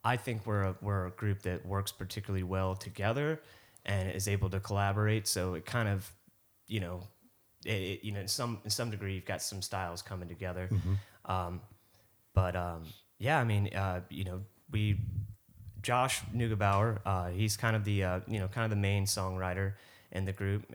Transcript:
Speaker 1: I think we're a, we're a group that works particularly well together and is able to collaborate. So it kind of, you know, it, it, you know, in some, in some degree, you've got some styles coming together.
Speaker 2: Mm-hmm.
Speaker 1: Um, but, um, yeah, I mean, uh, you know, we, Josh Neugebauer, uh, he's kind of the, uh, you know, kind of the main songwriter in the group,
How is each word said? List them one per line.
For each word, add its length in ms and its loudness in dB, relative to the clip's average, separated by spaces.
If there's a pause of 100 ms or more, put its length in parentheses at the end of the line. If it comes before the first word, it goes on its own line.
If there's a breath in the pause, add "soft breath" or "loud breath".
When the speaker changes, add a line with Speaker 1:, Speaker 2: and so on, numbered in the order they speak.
Speaker 1:
I 140 2
think 300 -4
we're 160 2
a, 180 0
we're 240 0
a 60 -6
group 320 -2
that 240 -2
works 240 -2
particularly 520 -4
well 300 0
together 680 0 (440 loud breath)
and 240 0
is 180 -2
able 220 2
to 100 0
collaborate. 680 2
So 280 0
it 120 -8
kind 220 0
of, 200 0 (580)
you 120 -2
know, 240 -4 (640)
it, 40 -4
it, 340 -2
you 80 -4
know, 100 -4
in 60 -6
some, 360 -2
in 80 -4
some 180 0
degree, 240 -4
you've 120 -6
got 140 -2
some 220 -6
styles 400 -4
coming 260 -8
together. 440 -6
Speaker 2:
Mm-hmm. 600 0
Speaker 1:
Um, 300 -2 (720 soft breath)
but, 220 4
um, 300 -4 (340)
yeah, 200 2
I 40 4
mean, 320 4
uh, 340 0
you 140 -6
know, 180 -6 (300)
we, 280 2 (840)
Josh 380 2 (120)
Neugebauer, 720 4
uh, 240 2
he's 280 2
kind 180 4
of 80 2
the, 200 4
uh, 240 2
you 120 -2
know, 80 0
kind 160 -2
of 80 0
the 100 2
main 240 4
songwriter 680 0 (380 loud breath)
in 140 -2
the 80 -2
group, 420 0